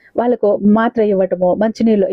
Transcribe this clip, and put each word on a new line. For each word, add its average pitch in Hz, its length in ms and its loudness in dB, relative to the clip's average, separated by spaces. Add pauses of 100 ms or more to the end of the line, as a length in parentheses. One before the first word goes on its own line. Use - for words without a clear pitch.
(160)
వాళ్ళకు 233 340 0 (280)
మాత్ర 233 240 0 (120)
ఇవ్వటమో, 180 420 -2
మంచినీళ్ళు 220 580 0